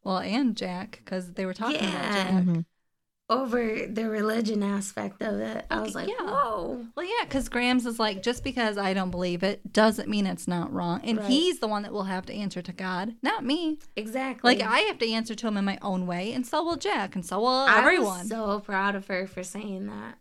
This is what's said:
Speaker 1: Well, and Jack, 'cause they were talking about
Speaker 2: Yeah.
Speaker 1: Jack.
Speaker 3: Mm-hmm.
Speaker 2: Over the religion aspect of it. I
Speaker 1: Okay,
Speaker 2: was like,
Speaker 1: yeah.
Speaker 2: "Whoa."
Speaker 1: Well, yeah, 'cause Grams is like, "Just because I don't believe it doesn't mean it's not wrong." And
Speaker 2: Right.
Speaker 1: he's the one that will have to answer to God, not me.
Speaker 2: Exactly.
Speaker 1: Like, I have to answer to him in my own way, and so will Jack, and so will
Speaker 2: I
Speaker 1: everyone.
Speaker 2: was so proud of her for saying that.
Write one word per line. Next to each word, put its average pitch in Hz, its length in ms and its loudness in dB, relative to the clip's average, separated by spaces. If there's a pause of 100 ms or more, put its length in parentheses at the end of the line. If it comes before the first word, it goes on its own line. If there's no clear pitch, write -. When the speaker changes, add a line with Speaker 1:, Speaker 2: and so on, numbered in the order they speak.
Speaker 1:
Well, 185 140 0
and 214 380 2
Jack, 185 500 -6
'cause 180 260 -6
they 190 140 -4
were 185 80 -4
talking 240 240 -2
about 202 120 0
Speaker 2:
Yeah. 208 220 -2 (120)
Speaker 1:
Jack. 185 100 0
Speaker 3:
Mm-hmm. 180 260 4 (720)
Speaker 2:
Over 240 560 0
the 226 240 -2
religion 214 520 2
aspect 202 600 -2
of 208 180 -2
it. 220 300 -4
I - 60 0
Speaker 1:
Okay, - 80 -2
Speaker 2:
was 220 100 -6
like, 381 140 -4
Speaker 1:
yeah. 466 180 -4
Speaker 2:
"Whoa." 427 580 -2 (100)
Speaker 1:
Well, 349 120 -4
yeah, 415 240 0
'cause 262 180 -2
Grams 247 380 2
is 226 120 -4
like, 214 240 0
"Just 240 220 -2
because 233 320 0
I 196 160 0
don't 190 180 0
believe 175 320 0
it 202 300 -2
doesn't 220 360 4
mean 208 180 2
it's 180 200 -4
not 175 240 0
wrong." 175 320 -2
And 220 140 0
Speaker 2:
Right. 214 140 -2
Speaker 1:
he's 320 280 4
the 220 100 -2
one 208 160 -2
that - 100 -10
will 208 100 -2
have 190 220 -4
to - 80 -10
answer 202 260 -4
to 175 140 -10
God, 190 480 -4
not 392 200 0
me. 311 360 0 (180)
Speaker 2:
Exactly. 247 600 2
Speaker 1:
Like, 214 120 0
I 254 120 4
have 415 180 0
to 226 120 2
answer 226 240 -2
to 226 140 -6
him 214 80 0
in 196 80 2
my 196 160 0
own 185 260 -2
way, 180 280 -4
and 247 120 -2
so 311 160 0
will 330 140 0
Jack, 277 380 -2
and 180 100 -4
so 190 160 -2
will 233 80 4
Speaker 2:
I 254 300 6
Speaker 1:
everyone. 247 400 6
Speaker 2:
was 185 100 -6
so 214 320 -2
proud 196 340 0
of 190 120 -6
her 190 200 -2
for 190 160 -10
saying 196 440 -8
that. 214 340 -12